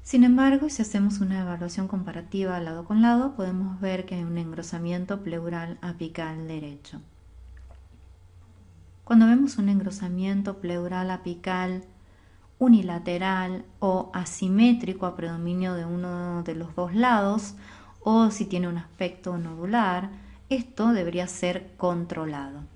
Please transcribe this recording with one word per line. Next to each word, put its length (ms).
Sin 220
embargo, 460
si 120
hacemos 380
una 220
evaluación 460
comparativa 720
lado 260
con 160
lado, 340
podemos 440
ver 260
que 100
hay 80
un 160
engrosamiento 840
pleural 600
apical 680
derecho. 520
Cuando 240
vemos 300
un 120
engrosamiento 880
pleural 520
apical 720
unilateral 1080
o 340
asimétrico 920
a 100
predominio 600
de 100
uno 580
de 120
los 200
dos 200
lados, 580
o 280
si 140
tiene 220
un 100
aspecto 600
nodular, 720
esto 440
debería 340
ser 480
controlado. 840